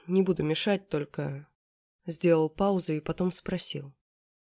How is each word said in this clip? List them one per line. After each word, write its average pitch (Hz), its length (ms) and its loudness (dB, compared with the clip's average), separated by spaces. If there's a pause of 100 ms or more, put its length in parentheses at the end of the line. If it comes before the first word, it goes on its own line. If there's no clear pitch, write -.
Не 185 140 4
буду 180 220 2
мешать, 185 440 0
только..." 143 640 -6 (560)
Сделал 160 440 2
паузу 190 440 0
и 151 80 -4
потом 180 320 -2
спросил. 143 600 -4 (540)